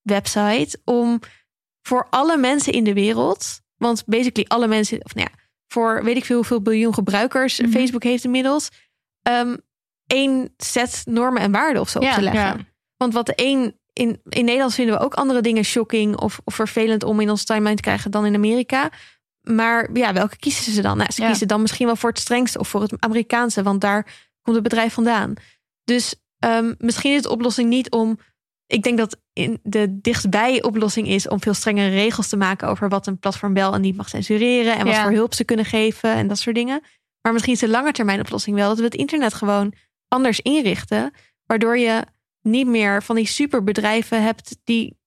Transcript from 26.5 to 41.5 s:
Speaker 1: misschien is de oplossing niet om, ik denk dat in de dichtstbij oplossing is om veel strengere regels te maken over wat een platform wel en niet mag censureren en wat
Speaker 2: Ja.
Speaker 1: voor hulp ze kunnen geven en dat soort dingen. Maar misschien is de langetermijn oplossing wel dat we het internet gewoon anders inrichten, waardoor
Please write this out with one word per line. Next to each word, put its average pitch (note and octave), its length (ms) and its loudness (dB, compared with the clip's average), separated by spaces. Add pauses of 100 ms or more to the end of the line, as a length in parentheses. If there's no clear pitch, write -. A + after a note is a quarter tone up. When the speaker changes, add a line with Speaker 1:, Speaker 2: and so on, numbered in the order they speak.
Speaker 1:
misschien A#3+ 360 0
is C#4+ 80 2
de - 80 -6
oplossing A#3+ 400 0
niet B3 220 0
om, A3+ 280 0 (480)
ik - 160 0
denk A#3+ 140 2
dat A3 200 -2 (160)
in A3 300 -4
de G3+ 380 -2
dichtstbij A3+ 600 0
oplossing A3 440 0
is F#3+ 200 0
om G3+ 140 -2
veel G#3 120 0
strengere G3+ 360 0
regels G3+ 380 0
te G#3 100 -4
maken F#3+ 300 0
over G3 220 -2
wat G3 180 -2
een F#3+ 120 -6
platform G3 340 -2
wel G3 200 2
en G3+ 80 0
niet F#3+ 160 0
mag G3+ 120 -10
censureren A3+ 680 0
en - 80 0
wat A3 100 4
Speaker 2:
Ja. G#3+ 80 2
Speaker 1:
voor G#3 80 2
hulp A3 220 2
ze - 100 -4
kunnen A3 220 0
geven A3 480 0
en A3 140 0
dat G3+ 120 -2
soort A#3 160 -2
dingen. B3 260 -2 (400)
Maar A3+ 120 0
misschien A#3 200 0
is A#3+ 60 0
de A#3 100 2
langetermijn A3+ 500 0
oplossing - 360 -4
wel G3+ 140 2
dat A3 80 0
we A3+ 60 0
het A#3 120 -2
internet C#4+ 380 -2
gewoon G3+ 400 -2 (340)
anders B3+ 320 0
inrichten, A#3+ 720 -2 (340)
waardoor A3+ 320 2